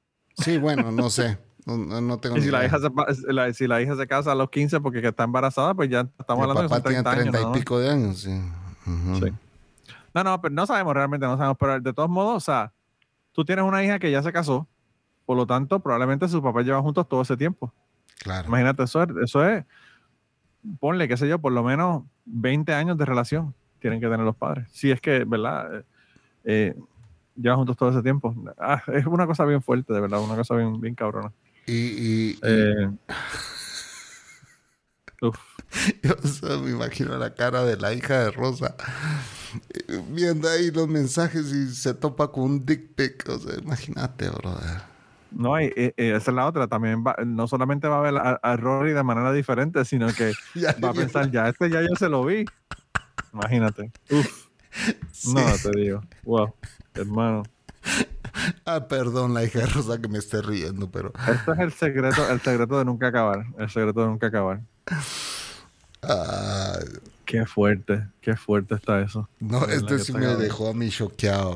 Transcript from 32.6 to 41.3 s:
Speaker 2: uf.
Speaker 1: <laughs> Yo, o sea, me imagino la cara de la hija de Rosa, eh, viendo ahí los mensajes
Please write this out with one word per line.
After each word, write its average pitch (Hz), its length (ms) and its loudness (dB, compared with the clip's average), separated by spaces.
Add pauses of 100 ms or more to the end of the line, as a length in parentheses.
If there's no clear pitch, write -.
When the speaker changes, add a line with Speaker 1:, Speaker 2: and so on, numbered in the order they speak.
Speaker 2:
uf. 117 160 0 (340)
Speaker 1:
<laughs> - 320 -2
Yo, 135 100 4 (100)
o - 40 0
sea, 143 320 -2
me 135 120 -4
imagino 120 460 -4
la 120 160 -4
cara 123 320 0
de 117 120 2
la 101 160 -2
hija 123 320 2
de 107 60 2
Rosa, 127 440 -4 (1000)
eh, - 360 -6
viendo 165 380 0
ahí 165 240 2
los 160 160 0
mensajes 156 640 0